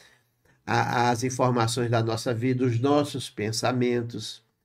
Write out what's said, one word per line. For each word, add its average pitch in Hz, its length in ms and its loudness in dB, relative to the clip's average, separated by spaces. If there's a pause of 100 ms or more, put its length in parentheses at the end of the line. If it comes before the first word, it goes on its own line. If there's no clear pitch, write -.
(680)
a, 120 440 2
as 120 120 0
informações 123 680 2
da 117 140 2
nossa 113 320 -2
vida, 123 300 0
os 117 160 2
nossos 143 500 0
pensamentos. 117 1120 -2 (200)